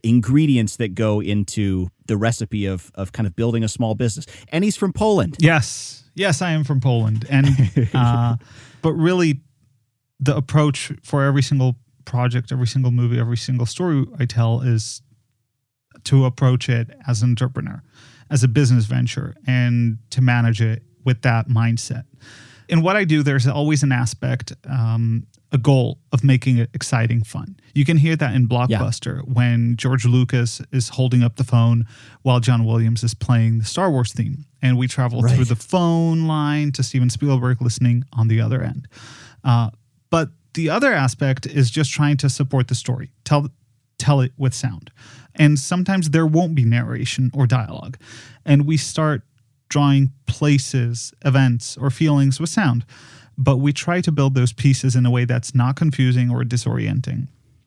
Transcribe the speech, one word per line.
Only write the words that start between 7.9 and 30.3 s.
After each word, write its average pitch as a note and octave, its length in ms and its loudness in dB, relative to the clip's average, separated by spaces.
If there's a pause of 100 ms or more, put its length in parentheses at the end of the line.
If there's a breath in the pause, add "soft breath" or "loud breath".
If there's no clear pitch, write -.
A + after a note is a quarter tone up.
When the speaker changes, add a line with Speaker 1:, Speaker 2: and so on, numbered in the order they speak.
Speaker 1:
<laughs> - 40 -4
Speaker 2:
uh, A#2+ 420 2 (460 loud breath)
but D#3+ 100 0
really, E3 480 2 (800)
the C3+ 160 2
approach C#3+ 560 0 (100)
for C#3 220 0
every C#3 180 2
single C3 320 0 (300)
project, B2 480 -2
every B2+ 160 -2
single B2 240 0
movie, A#2+ 260 0
every A#2 180 -2
single B2 300 -2
story D#3+ 400 -2 (140)
I C3 60 -2
tell A#2 340 0
is A#2 420 -2 (1000)
to C3+ 200 4
approach B2+ 440 0
it A#2 200 -2 (180)
as A2+ 160 -2
an B2 80 2
entrepreneur, - 520 -4 (480 soft breath)
as B2+ 140 2
a C3 40 6
business A#2+ 360 4
venture, B2 500 -4 (120)
and A#2+ 520 0 (120)
to C3 100 -2
manage A#2 420 2
it A2 220 -2 (200)
with B2 180 -2
that A#2 260 2
mindset. A#2 560 -2 (640 loud breath)
In E3 140 2
what F#3 140 2
I G3+ 80 2
do, D3+ 180 2
there's C#3 240 2
always D3 360 0
an C#3 100 2
aspect, B2+ 600 -4 (160)
um, A2+ 580 -2 (260)
a C#3 60 2
goal C3 400 2 (120)
of - 140 0
making C3 340 2
it A#2 160 0
exciting, A2+ 480 -2
fun. - 340 -12 (180 soft breath)
You C#3+ 100 2
can E3 140 2
hear D#3+ 180 2
that C#3 180 0
in B2+ 80 4
Speaker 1:
Yeah. A2+ 60 2
Speaker 2:
Blockbuster A2+ 800 -2
when A#2+ 500 0
George B2+ 280 0
Lucas B2 560 0 (120)